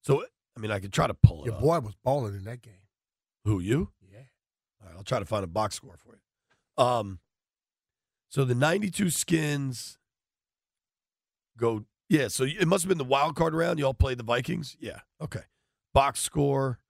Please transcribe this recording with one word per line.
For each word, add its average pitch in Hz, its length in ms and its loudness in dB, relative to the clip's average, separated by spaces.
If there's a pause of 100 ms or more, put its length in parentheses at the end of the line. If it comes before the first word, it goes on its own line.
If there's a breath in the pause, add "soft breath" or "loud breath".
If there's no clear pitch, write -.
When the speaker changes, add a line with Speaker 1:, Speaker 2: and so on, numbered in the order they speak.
Speaker 1:
So, 147 200 2 (320)
I 117 60 -14
mean, 107 100 -6
I 101 80 -2
could 98 140 -10
try - 140 2
to 107 80 -4
pull 82 280 8
it - 40 -6
Speaker 2:
Your 113 80 -6
Speaker 1:
up. - 60 -6
Speaker 2:
boy 160 180 2
was 107 240 -10
balling 123 320 -2
in 98 100 -12
that 120 160 -14
game. 104 120 -20 (720)
Speaker 1:
Who, 104 160 0
you? 127 320 0 (200)
Speaker 2:
Yeah. 104 80 -20 (640)
Speaker 1:
All 95 80 -20
right, 82 80 -20
I'll 101 60 -16
try 123 160 -2
to 95 60 -4
find 104 180 -2
a 87 40 -6
box 104 280 -2
score - 220 -18
for - 180 -20
you. - 680 -6
Um, 110 360 0 (1080)
so 139 160 0
the 123 100 0
ninety-two 180 540 0
Skins 147 880 -2 (1600)
go, 113 280 0 (220)
yeah, 139 200 2
so - 160 -2
it 170 240 0
must 180 160 2
have 185 60 -4
been 175 100 0
the 139 40 -4
wild 139 320 2
card 160 200 0
round. 165 240 0
Y'all 135 160 0
played 127 240 2
the 120 40 -10
Vikings? 123 560 -2
Yeah, - 200 -12 (200)
okay. - 220 -10 (520)
Box 139 260 2
score. 139 580 -2 (120)